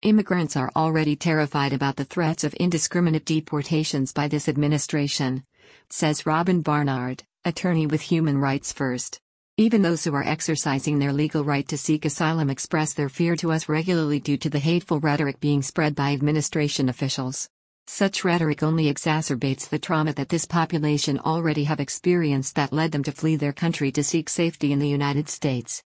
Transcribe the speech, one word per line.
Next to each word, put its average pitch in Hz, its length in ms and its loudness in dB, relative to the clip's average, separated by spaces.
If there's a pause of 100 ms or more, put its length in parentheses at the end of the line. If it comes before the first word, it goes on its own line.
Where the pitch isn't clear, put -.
"Immigrants 190 520 4
are 131 180 -2
already 156 440 2
terrified 147 560 0
about 139 240 -2
the 139 80 -4
threats 165 400 -2
of 143 80 -2
indiscriminate 170 720 2
deportations 156 880 -2
by 147 160 0
this 147 180 -2
administration," 143 960 0 (460)
says - 360 0
Robin 170 360 2
Barnard, 135 640 -2 (200)
attorney 165 440 0
with 147 160 0
Human 160 340 2
Rights 139 340 -2
First. 127 480 -4 (400)
"Even 220 220 4
those 170 220 2
who 156 100 0
are 139 100 0
exercising 147 760 0
their 139 120 0
legal 151 320 0
right 139 240 0
to 147 120 -4
seek 151 260 0
asylum 160 420 0
express 156 460 -2
their 143 160 -2
fear 170 280 0
to 165 140 0
us 160 160 0
regularly 156 520 0
due 143 180 0
to 143 140 -2
the 143 80 0
hateful 165 400 0
rhetoric 147 400 0
being 143 240 2
spread 151 320 0
by 139 180 0
administration 147 760 0
officials. 131 600 -4 (380)
Such - 360 -2
rhetoric 170 380 2
only 160 240 2
exacerbates 143 800 0
the 156 120 -2
trauma 156 340 0
that 135 160 -6
this 165 160 0
population 151 720 0
already 160 460 0
have 147 160 -2
experienced 147 760 0
that 143 180 0
led 156 200 0
them 151 100 -2
to 139 100 -2
flee 156 240 0
their 143 160 0
country 147 420 0
to 147 100 0
seek 156 260 0
safety 165 420 0
in 139 60 2
the 143 100 2
United 143 400 0
States." - 540 -2 (120)